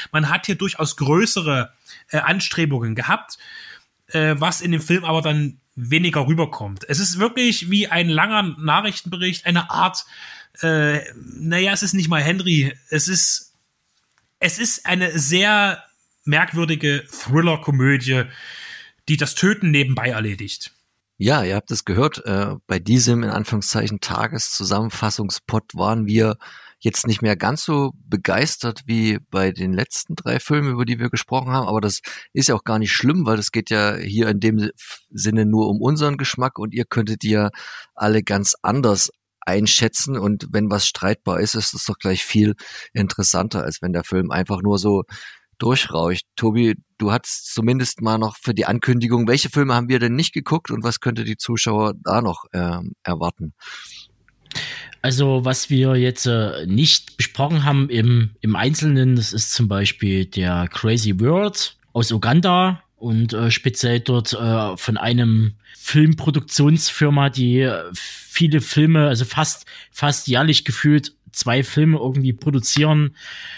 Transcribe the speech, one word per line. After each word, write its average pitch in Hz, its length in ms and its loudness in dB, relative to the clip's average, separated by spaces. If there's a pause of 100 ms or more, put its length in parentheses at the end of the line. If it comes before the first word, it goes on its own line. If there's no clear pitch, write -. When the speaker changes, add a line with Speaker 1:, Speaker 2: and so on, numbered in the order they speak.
(120)
Speaker 1:
Man 151 180 0
hat 180 180 -2
hier 196 80 -2
durchaus 160 420 -4
größere, 151 720 0 (380)
äh, 156 80 -2
Anstrebungen 143 760 -2
gehabt, 127 440 -4 (680)
äh, 156 300 0
was 165 220 0
in 170 140 -2
dem 151 80 0
Film 175 240 -2
aber 160 160 0
dann 151 400 -2 (140)
weniger 147 520 0
rüberkommt. 135 600 -2
Es 147 100 -2
ist 180 200 -2
wirklich 233 500 0
wie 202 180 0
ein 170 220 0
langer 202 340 2 (160)
Nachrichtenbericht, 180 840 -2
eine 175 240 0
Art, 180 360 -2 (560)
äh, 151 380 2 (160)
naja, 175 560 -2
es 202 120 0
ist 180 100 -2
nicht 175 160 0
mal 156 120 2
Henry, 160 520 2 (160)
es 151 180 0
ist, - 460 -2 (840)
es 180 200 0
ist - 260 -4
eine 180 320 -2
sehr 190 680 2 (420)
merkwürdige 151 840 0
Thriller-Komödie, 135 1120 2 (840)
die 151 100 2
das 143 180 -2
Töten 190 360 2
nebenbei 131 380 2
erledigt. 107 640 -6 (460)
Speaker 2:
Ja, 120 260 2
ihr 95 120 0
habt - 160 -6
es - 140 -6
gehört, 120 400 0
äh, 101 300 -2 (120)
bei 92 120 -2
diesem, 117 440 2
in 107 60 -4
Anführungszeichen, 107 720 -2
Tageszusammenfassungspot 107 1800 -4
waren 104 320 0
wir 110 300 2 (420)
jetzt - 280 -2
nicht 107 140 0
mehr 107 140 2
ganz 110 300 -2
so 139 260 0 (160)
begeistert 110 800 -2
wie 110 340 0 (100)
bei 95 220 0
den 92 220 -2
letzten - 420 -4
drei 127 240 -4
Filmen, 147 320 0
über 120 140 -2
die 117 140 -2
wir 120 100 -2
gesprochen 127 420 -4
haben, 127 160 0
aber 107 140 0
das 101 180 -2 (320)
ist 135 160 0
ja 120 80 2
auch - 80 -4
gar 110 160 -2
nicht 104 140 0
schlimm, 151 320 2
weil 110 120 2
es 101 140 -4
geht 113 180 -4
ja 104 280 2
hier 104 320 0
in 101 100 0
dem 110 320 2 (400)
Sinne 107 340 0
nur 107 220 2
um 104 140 -2
unseren 147 360 0
Geschmack 131 400 -4
und 104 160 -8
ihr 117 120 -2
könntet 107 400 -2
ja 104 240 2 (460)
alle 107 280 2
ganz 101 380 0
anders 110 500 2 (300)
einschätzen 107 760 0
und 104 340 -2
wenn 107 180 0
was 98 180 0
streitbar 92 520 -2
ist, 104 160 -2
ist - 180 -4
es - 120 -8
doch 104 120 -4
gleich 95 260 -2
viel 104 320 2 (380)
interessanter, 98 720 -2
als 76 180 -6
wenn 90 120 -2
der 85 100 -2
Film 92 280 -2
einfach 90 300 -2
nur 101 160 2
so 98 260 2 (540)
durchrauscht. 90 680 0 (120)
Tobi, 113 380 2 (220)
du 104 140 0
hattest - 420 -4
zumindest 120 480 0
mal 110 160 0
noch 110 200 -4
für - 160 -2
die 101 120 -2
Ankündigung, 120 600 2
welche 131 220 2
Filme 139 240 0
haben 120 160 0
wir 127 100 2
denn 117 160 0
nicht 160 180 -2
geguckt - 380 -4
und 113 120 -4
was 117 180 -4
könnte 117 240 -2
die 110 100 -4
Zuschauer 107 640 0
da 110 200 0
noch, 98 320 -4
ähm, 87 400 -4 (100)
erwarten? 85 500 -6 (1500)
Speaker 3:
Also, 131 440 2
was 131 240 -2
wir 131 260 4
jetzt, 123 300 2
äh, 107 400 0
nicht 113 500 2
besprochen 147 480 0
haben 139 260 2
im, 117 420 4 (100)
im 107 140 2
Einzelnen, 131 600 4
das 113 160 0
ist 107 220 -2
zum 117 140 2
Beispiel 98 580 0
der 90 420 0
Crazy 107 520 0
World 185 580 0 (160)
aus 117 180 0
Uganda 175 720 2 (140)
und, 113 360 0
äh, 113 160 0
speziell 120 520 0
dort, 120 320 0
äh, 110 420 0
von 110 220 -2
einem 113 560 2 (240)
Filmproduktionsfirma, 151 1500 2
die, 123 300 2
äh, 101 340 0
viele - 640 0
Filme, 156 480 4
also 123 160 0
fast, - 420 -2 (260)
fast - 360 -2
jährlich 139 380 2
gefühlt 147 480 2 (180)
zwei 127 320 0
Filme 156 340 2
irgendwie 131 360 0
produzieren 147 840 2 (420)